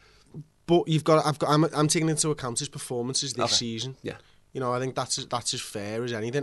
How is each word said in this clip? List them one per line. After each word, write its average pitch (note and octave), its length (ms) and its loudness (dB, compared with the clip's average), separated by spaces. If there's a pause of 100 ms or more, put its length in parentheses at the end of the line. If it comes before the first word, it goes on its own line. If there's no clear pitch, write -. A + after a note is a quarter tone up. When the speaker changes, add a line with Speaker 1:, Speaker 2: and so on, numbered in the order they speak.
(680)
Speaker 1:
But E3+ 220 4
you've D#3 160 2
got, D#3 220 6
I've D3 120 0
got, - 120 0
I'm, D3+ 140 6 (100)
I'm D3+ 140 4
taking D#3+ 220 0
into D#3 200 0
account B2+ 280 -4
his C#3+ 100 -4
performances B2+ 640 -4
this A#2 140 -2
Speaker 2:
Okay. - 80 2
Speaker 1:
season. A#2+ 480 -2
Speaker 2:
Yeah. - 140 -8 (380)
Speaker 1:
You C3+ 60 -6
know, B2 120 0
I B2 80 0
think B2+ 140 -4
that's C3 240 -2
as, B2+ 80 -8
that's A#2+ 260 -2
as B2+ 80 -6
fair G#2+ 440 -6
as A#2+ 80 -4
anything. A#2+ 300 -2